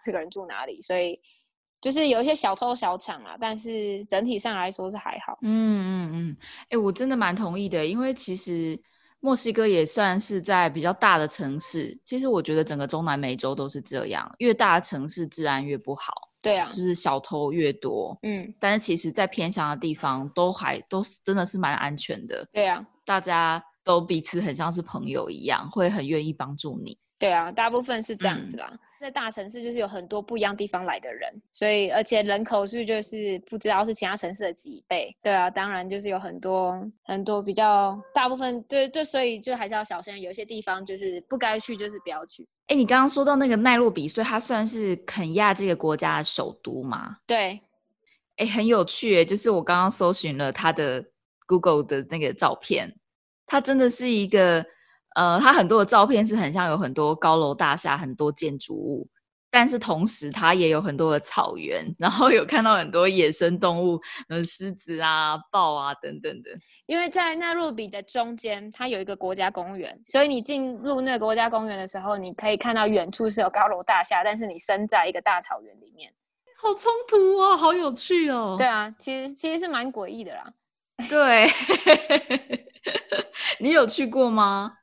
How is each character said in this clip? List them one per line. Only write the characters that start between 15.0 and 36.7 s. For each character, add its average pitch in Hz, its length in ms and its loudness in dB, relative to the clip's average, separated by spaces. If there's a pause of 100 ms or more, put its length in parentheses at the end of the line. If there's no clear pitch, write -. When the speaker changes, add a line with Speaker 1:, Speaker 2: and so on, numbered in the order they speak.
Speaker 2:
市 165 180 -6
治 151 200 -6
安 139 200 0
越 143 120 -4
不 135 180 -10
好。 - 160 -10 (300)
Speaker 1:
对 208 140 2
啊。 175 160 -2
Speaker 2:
就 180 100 -8
是 180 140 0
小 143 240 0
偷 147 320 -4
越 156 220 2
多。 - 500 -6
Speaker 1:
嗯。 208 380 -8
Speaker 2:
但 202 100 2
是 214 80 2
其 190 160 0
实 165 160 -2
在 196 160 0
偏 170 240 -4
乡 156 180 -2
的 147 60 -4
地 156 180 -4
方 139 400 -4
都 180 160 2
还， 135 380 -4
都 190 160 -2
是， - 180 -12
真 196 140 -2
的 180 100 0
是 202 120 -6
蛮 147 180 0
安 147 220 -4
全 - 300 -10
的。 - 260 -10
Speaker 1:
对 208 120 0
啊。 180 160 -2 (220)
Speaker 2:
大 196 160 0
家 170 420 0 (220)
都 175 160 4
彼 170 220 -2
此 175 180 -6
很 170 160 -2
像 160 160 -4
是 175 100 -4
朋 - 240 -8
友 131 240 -4
一 73 140 -12
样， - 260 -2
会 185 200 0
很 170 180 -4
愿 151 180 -2
意 160 60 -4
帮 143 240 -8
助 143 260 -10
你。 - 160 -16 (220)
Speaker 1:
对 202 100 0
啊， 170 220 0
大 226 180 0
部 247 120 0
分 247 200 -6
是 226 140 -8
这 190 100 -4
样 185 220 -4
子 - 80 -12
啦。 - 160 -12
Speaker 2:
嗯。 233 80 -20 (220)
Speaker 1:
在 277 80 -12
大 254 220 -6
城 202 180 -12
市 233 140 -14
就 240 80 -8
是 240 80 -6
有 208 80 -2
很 190 200 -12
多 208 140 -6
不 233 160 -6
一 208 40 0
样 202 140 0
地 208 120 -6
方 185 160 -6
来 170 160 -6
的 127 140 -12
人， - 280 -12 (120)
所 - 120 -2
以， 208 240 2
而 214 140 2
且 214 180 2
人 208 220 0
口 202 240 0
数 233 160 -6
就 214 180 -2
是 208 460 -6
不 226 100 -8
知 214 120 -4
道 202 140 4
是 220 100 -4
其 214 120 -6
他 185 80 -2
城 190 220 -6
市 208 80 -10
的 175 80 -2
几 - 380 -14
倍。 165 320 -4
对 208 120 0
啊， 180 160 4
当 196 220 -4
然 185 180 -6
就 202 120 -6
是 202 80 -6
有 185 100 -2
很 180 180 -12
多， 185 400 -2 (260)